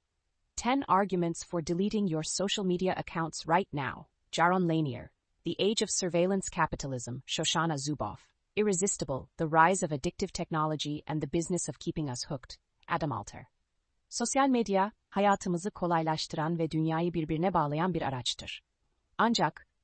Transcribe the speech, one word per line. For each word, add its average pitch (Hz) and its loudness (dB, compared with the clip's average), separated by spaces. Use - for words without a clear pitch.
Ten 269 0
Arguments 180 2
for 170 -4
Deleting 202 0
Your 156 -2
Social 196 -2
Media 180 2
Accounts - -6
Right 175 2
Now, 139 -6
Jaron 175 4
Lanier, 156 0
The 165 0
Age 220 2
of 196 -2
Surveillance 180 2
Capitalism, 131 -2
Shoshana 160 0
Zuboff, 147 -6
Irresistible, 190 0
The 165 0
Rise 165 6
of 151 -4
Addictive 175 -4
Technology 156 -2
and 156 -2
the 151 -4
Business 170 -2
of - -12
Keeping 156 -4
Us - -8
Hooked, - -10
Adam 165 -2
Alter. 110 -10
Sosyal 269 2
medya, 202 2
hayatımızı 196 2
kolaylaştıran 160 0
ve 160 0
dünyayı 160 0
birbirine 165 0
bağlayan 160 0
bir - -2
araçtır. - -6
Ancak, 202 2